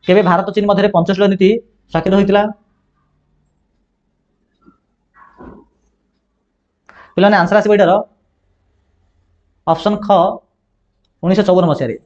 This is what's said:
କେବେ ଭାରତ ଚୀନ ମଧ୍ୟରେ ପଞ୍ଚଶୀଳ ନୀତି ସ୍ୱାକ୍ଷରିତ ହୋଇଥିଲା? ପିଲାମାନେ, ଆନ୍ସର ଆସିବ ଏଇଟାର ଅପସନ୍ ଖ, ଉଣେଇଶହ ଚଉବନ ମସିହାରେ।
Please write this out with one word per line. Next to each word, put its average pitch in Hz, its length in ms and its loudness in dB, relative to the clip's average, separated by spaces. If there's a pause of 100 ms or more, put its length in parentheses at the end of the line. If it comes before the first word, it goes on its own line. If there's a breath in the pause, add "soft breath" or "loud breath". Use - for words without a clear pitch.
କେବେ 190 240 2
ଭାରତ 185 260 0
ଚୀନ 208 140 -2
ମଧ୍ୟରେ 196 260 0
ପଞ୍ଚଶୀଳ 185 360 0
ନୀତି 190 180 0 (420)
ସ୍ୱାକ୍ଷରିତ 185 280 -2
ହୋଇଥିଲା? 202 220 2 (4000 loud breath)
ପିଲାମାନେ, 202 260 2
ଆନ୍ସର 175 180 0
ଆସିବ 208 160 0
ଏଇଟାର 185 180 2 (1700)
ଅପସନ୍ 165 380 -2
ଖ, - 20 -12 (1160)
ଉଣେଇଶହ 190 240 0
ଚଉବନ 180 240 2
ମସିହାରେ। 131 240 -6 (100)